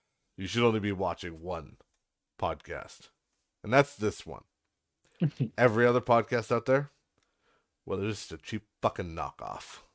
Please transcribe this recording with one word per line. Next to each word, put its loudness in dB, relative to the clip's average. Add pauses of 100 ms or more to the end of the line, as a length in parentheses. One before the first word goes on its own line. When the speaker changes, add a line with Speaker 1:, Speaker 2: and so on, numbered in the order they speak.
(360)
Speaker 1:
you -8
should 0
only 6
be 0
watching -4
one -8 (640)
podcast. -6 (560)
And -4
that's 4
this -4
one. -14 (580)
Speaker 2:
<laughs> -4
Speaker 1:
Every 6
other 6
podcast 2
out -2
there, 2 (960)
well, -4
they're -2
just -8
a -12
cheap -8 (200)
fucking -2
knockoff. -10 (160)